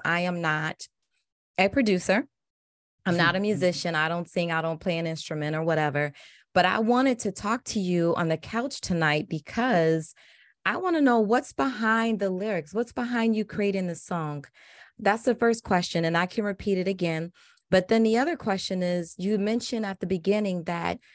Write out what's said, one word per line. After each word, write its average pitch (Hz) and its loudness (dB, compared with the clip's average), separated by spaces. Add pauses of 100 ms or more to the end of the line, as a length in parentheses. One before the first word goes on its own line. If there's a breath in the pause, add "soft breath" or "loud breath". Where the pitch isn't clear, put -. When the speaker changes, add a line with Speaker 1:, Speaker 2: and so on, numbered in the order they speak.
Speaker 1:
I 170 0
am 175 -2
not 156 -2 (680)
a 196 6
producer. 208 2 (760)
I'm 180 2
not 170 4
a 190 0
Speaker 2:
<laughs> 208 0
Speaker 1:
musician. 180 0
I 156 2
don't 170 -4
sing. 170 -2
I 160 0
don't 165 -4
play 170 -2
an 165 -2
instrument 156 -4
or 160 -2
whatever. 147 0 (420 loud breath)
But 180 4
I 190 2
wanted 240 2
to 202 -4
talk 226 -4
to - -4
you 175 2
on 170 0
the 160 0
couch 233 -6
tonight 156 0
because 165 0 (500 soft breath)
I 202 0
wanna 349 0
know 247 4
what's 226 0
behind 226 0
the 196 0
lyrics, 185 -4
what's 233 -4
behind 240 0
you 214 -2
creating 196 -2
the 165 -6
song. 151 -6 (540 loud breath)
That's 208 2
the 240 4
first 233 2
question, 175 0
and 165 2
I 175 2
can 208 -4
repeat 196 -2
it 180 -2
again. 170 -2 (380 soft breath)
But 185 4
then 226 4
the 220 4
other 294 0
question 190 -4
is, 175 -2
you 202 0
mentioned 220 -2
at 196 -6
the 190 -4
beginning 185 0
that 170 -2 (160 soft breath)